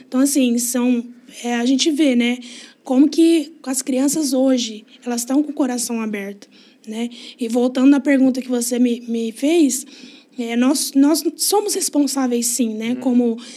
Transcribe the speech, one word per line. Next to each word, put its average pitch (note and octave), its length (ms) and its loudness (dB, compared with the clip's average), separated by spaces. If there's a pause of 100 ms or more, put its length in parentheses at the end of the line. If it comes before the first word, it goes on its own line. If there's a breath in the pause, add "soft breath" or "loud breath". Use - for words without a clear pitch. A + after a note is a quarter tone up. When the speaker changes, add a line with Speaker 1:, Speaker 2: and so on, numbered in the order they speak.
Speaker 1:
Então, B3+ 120 -2
assim, C4 400 2
são, A#3+ 440 0 (400)
é, A#3+ 120 -4
a A#3+ 100 -2
gente C4 240 2
vê, C#4+ 260 2
né, A#3+ 220 0 (460 loud breath)
como C4+ 260 4
que E4 440 2 (120)
as C4 160 -6
crianças C#4 520 -2
hoje, B3 520 0 (200 soft breath)
elas A#3+ 200 -4
tão C4+ 160 2
com D4 100 -4
o - 20 -12
coração B3 480 -2
aberto, G3+ 460 -8 (400 soft breath)
né? A3+ 220 -6 (300 loud breath)
E A#3 80 -4
voltando B3+ 480 4
à C#4 40 2
pergunta C4 420 2
que - 80 -12
você A#3+ 280 -2
me, A#3+ 300 2
me A3+ 240 -4
fez, D4 560 0 (500 loud breath)
é, A#3 180 -4
nós, C4 380 2
nós D4 300 4 (140)
somos G#4 360 0
responsáveis, C4 760 0
sim, A3 280 -2
né? A3 140 -4
Speaker 2:
Uhum. B3+ 80 -2
Speaker 1:
Como, B3 400 0 (200 loud breath)